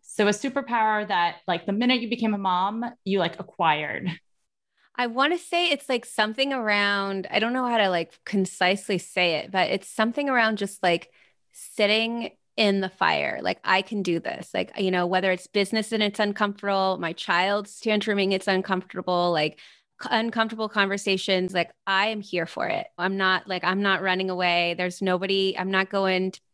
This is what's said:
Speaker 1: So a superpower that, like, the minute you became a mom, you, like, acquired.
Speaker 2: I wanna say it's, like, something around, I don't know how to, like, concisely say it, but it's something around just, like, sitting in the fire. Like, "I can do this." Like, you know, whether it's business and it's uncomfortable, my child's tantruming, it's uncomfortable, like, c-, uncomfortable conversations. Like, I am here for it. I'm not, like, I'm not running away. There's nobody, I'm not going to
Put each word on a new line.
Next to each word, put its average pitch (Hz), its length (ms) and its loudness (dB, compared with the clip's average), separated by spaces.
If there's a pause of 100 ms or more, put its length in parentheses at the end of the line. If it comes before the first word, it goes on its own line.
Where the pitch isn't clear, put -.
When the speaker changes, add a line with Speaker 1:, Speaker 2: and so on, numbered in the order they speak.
Speaker 1:
So - 240 0
a 208 40 4
superpower 226 760 0
that, 175 300 0 (100)
like, 170 180 -2
the 196 80 -2
minute 247 280 2
you 226 80 -8
became 226 260 0
a - 20 -6
mom, 196 480 0 (180)
you, 196 140 0
like, 170 220 0
acquired. 156 720 -2 (840)
Speaker 2:
I 247 120 0
wanna 277 320 2
say 349 320 0
it's, 285 180 -4
like, 247 160 -2
something 226 480 -2
around, 202 800 0
I - 80 2
don't 233 140 0
know 254 120 0
how 240 120 2
to, 196 120 4
like, 170 240 -2 (100)
concisely 190 760 0
say 175 380 0
it, - 140 -8
but 185 200 2
it's - 180 -4
something 240 400 0
around 226 300 2
just, - 240 -6
like, 175 280 2 (420)
sitting 226 760 -2 (260)
in 202 220 4
the 190 80 -2
fire. 160 540 0
Like, - 240 -2
"I 190 160 4
can 208 200 -4
do 175 200 0
this." - 320 -8
Like, 185 260 -2
you 190 100 0
know, 180 160 2
whether 185 240 2
it's 185 160 -2
business 208 460 0
and 214 100 0
it's 208 200 0
uncomfortable, 202 800 0
my 165 100 -4
child's 202 680 0
tantruming, 202 500 2
it's 196 160 0
uncomfortable, 185 840 0
like, 151 260 -2 (420)
c-, - 80 -10
uncomfortable 220 600 -2
conversations. 190 840 0
Like, 170 180 0 (140)
I 196 220 2
am 220 140 -4
here 175 240 -4
for - 200 -6
it. - 220 -4 (100)
I'm 190 200 -2
not, 185 280 2
like, 180 200 -4
I'm 190 160 2
not 190 200 2
running 190 280 0
away. 175 480 2
There's 180 240 -4
nobody, 190 560 0
I'm 190 120 -4
not 190 200 0
going 190 420 0
to - 80 -18 (140)